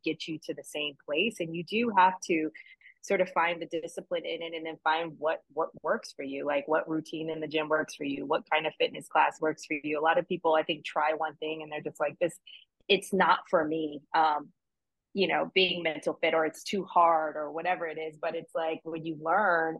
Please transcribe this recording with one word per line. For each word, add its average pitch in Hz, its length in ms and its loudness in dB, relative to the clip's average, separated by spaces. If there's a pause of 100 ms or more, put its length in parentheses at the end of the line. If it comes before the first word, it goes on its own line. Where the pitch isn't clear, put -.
get 156 240 -4
you 156 160 -8
to 156 100 -6
the 139 80 -12
same 147 320 -8 (100)
place. 185 360 -2
And 165 160 -4
you 175 80 -6
do 226 320 0
have 185 180 8 (120)
to 156 240 2 (520)
sort 196 180 0
of 185 100 2
find 170 320 2
the 170 180 -4
discipline 165 460 -6
in 165 160 -6
it 165 120 -8
and 160 120 -8
then 160 180 -8
find 160 340 0
what, 151 220 -2 (140)
what 160 160 -2 (120)
works 214 300 -4
for - 100 -12
you, 139 220 -6
like 143 240 0
what 160 200 2
routine 160 420 -4
in 160 100 -6
the 151 80 -4
gym 151 200 -2
works 151 280 0
for 147 80 -8
you, 139 220 -4
what 156 160 0 (100)
kind 156 140 2
of 156 120 -2
fitness 156 300 -2
class 147 320 2
works 156 240 -2
for 156 180 -4
you. 147 160 -4
A 147 40 -2
lot 165 160 4
of 170 100 -2
people, 165 260 2
I 156 80 4
think, 156 220 -6
try 156 320 0
one 156 200 -4
thing 156 260 -6
and 151 100 -12
they're 151 80 -6
just 151 200 -10
like, 147 200 -2
"This, 170 180 0 (500)
it's 196 240 2
not 180 280 6 (100)
for 165 140 4
me," 151 380 -4 (120)
um, 151 340 4 (680)
you 196 140 4
know, 156 260 0
being 185 280 4
mental 156 380 -2
fit, 165 140 2
or 160 100 4
it's 156 180 -4
too 190 220 -4
hard 165 520 4
or 147 160 -4
whatever 170 340 -2
it 156 120 -8
is. 156 220 -8
But 165 140 -2
it's 160 200 -10
like, 165 280 -2
when 160 240 -8
you 160 160 -6
learn, 165 580 2